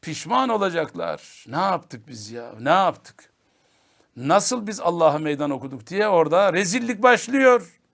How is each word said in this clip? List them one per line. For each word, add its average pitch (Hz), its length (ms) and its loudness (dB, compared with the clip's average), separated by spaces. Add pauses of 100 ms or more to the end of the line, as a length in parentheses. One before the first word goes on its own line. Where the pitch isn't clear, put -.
pişman 233 460 -2
olacaklar. 170 1000 -4
"Ne 123 80 -8
yaptık 165 520 -4
biz 110 220 -16
ya? 117 300 -14
Ne 131 100 0
yaptık? - 640 0 (840)
Nasıl 202 500 0
biz 208 140 -8
Allah'a 165 380 2
meydan 147 320 -4
okuduk?" 131 360 -8
diye 208 220 -2
orada 175 440 4
rezillik 208 500 -2
başlıyor. 247 800 2 (140)